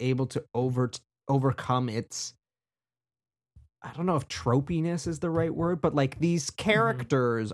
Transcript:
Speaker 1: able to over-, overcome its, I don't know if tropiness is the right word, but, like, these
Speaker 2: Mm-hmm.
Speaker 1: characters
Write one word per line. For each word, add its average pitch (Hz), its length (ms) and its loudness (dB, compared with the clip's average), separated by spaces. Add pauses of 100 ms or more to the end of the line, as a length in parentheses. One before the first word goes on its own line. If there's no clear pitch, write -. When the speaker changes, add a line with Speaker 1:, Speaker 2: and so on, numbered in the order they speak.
Speaker 1:
able 131 260 0
to - 160 -6 (100)
over-, 123 380 0 (380)
overcome 131 580 2
its, - 460 -6 (1500)
I 123 120 -14
don't 165 120 -6
know 185 100 2
if 139 120 -2
tropiness 160 800 0
is 165 120 -6
the 175 100 -2
right 165 240 0
word, 170 280 -2
but, 156 140 2
like, 135 240 2
these 170 300 2
Speaker 2:
Mm-hmm. - 200 -2
Speaker 1:
characters 127 840 2